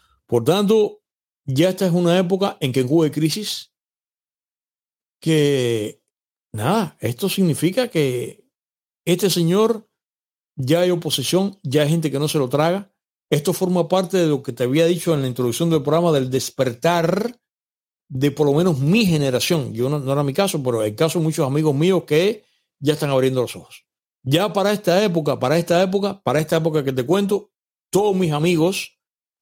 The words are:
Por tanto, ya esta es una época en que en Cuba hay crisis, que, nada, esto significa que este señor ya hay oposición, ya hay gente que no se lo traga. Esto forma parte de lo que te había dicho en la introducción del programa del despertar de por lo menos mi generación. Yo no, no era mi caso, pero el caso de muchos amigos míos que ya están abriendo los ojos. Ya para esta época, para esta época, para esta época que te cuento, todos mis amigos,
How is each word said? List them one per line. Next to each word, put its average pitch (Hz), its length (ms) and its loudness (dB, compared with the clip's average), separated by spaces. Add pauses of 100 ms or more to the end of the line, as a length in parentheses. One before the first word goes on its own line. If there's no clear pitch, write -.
(280)
Por 120 160 0
tanto, 202 580 2 (440)
ya 143 240 2
esta 190 180 0
es 170 60 2
una 175 260 2
época 190 400 -2
en 135 120 -2
que 131 100 2
en 127 60 -2
Cuba 160 180 2
hay 143 60 -2
crisis, 156 600 -4 (1500)
que, 131 800 0 (500)
nada, 156 480 -2
esto 123 300 -4
significa 185 580 0
que 127 580 -4 (600)
este 180 240 0
señor 196 600 0 (640)
ya 143 260 0
hay 180 100 2
oposición, 175 720 -2
ya 143 180 2
hay 147 80 2
gente 160 220 0
que 139 80 -2
no 151 80 0
se 156 100 -4
lo 135 100 0
traga. 165 460 -2 (360)
Esto 151 240 0
forma 180 340 0
parte 185 300 0
de 175 100 2
lo 143 160 0
que 123 100 -8
te 123 100 -4
había 143 220 2
dicho 170 280 0
en 147 100 0
la 131 40 -2
introducción 123 420 -2
del 160 120 2
programa 160 300 2
del 131 180 0
despertar 165 1080 -2 (680)
de 139 240 0
por 151 140 0
lo 143 80 2
menos 160 260 2
mi 185 260 2
generación. 139 680 0
Yo 120 160 -2
no, 147 100 -2
no 135 120 -4
era 143 120 0
mi 139 100 -2
caso, 190 280 0
pero 117 220 -2
el 107 120 -2
caso 156 240 0
de 156 60 0
muchos 160 200 0
amigos 147 300 0
míos 165 300 2
que 190 380 0 (360)
ya 143 140 0
están 143 160 -4
abriendo 131 320 2
los 113 140 -6
ojos. - 300 -20 (380)
Ya 170 300 0
para 196 180 0
esta 202 320 0
época, 160 360 -2
para 131 180 0
esta 170 240 0
época, 196 400 -2
para 135 180 0
esta 160 180 0
época 156 260 -2
que 135 100 -4
te 127 120 -2
cuento, 196 460 0 (380)
todos 202 260 2
mis 185 160 0
amigos, 165 680 0 (420)